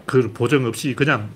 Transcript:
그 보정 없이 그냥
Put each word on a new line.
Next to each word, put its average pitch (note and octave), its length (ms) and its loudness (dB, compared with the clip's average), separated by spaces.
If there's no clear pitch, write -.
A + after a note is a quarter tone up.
그 A#2 260 2
보정 B2+ 320 0
없이 A#2+ 300 -4
그냥 B2+ 420 0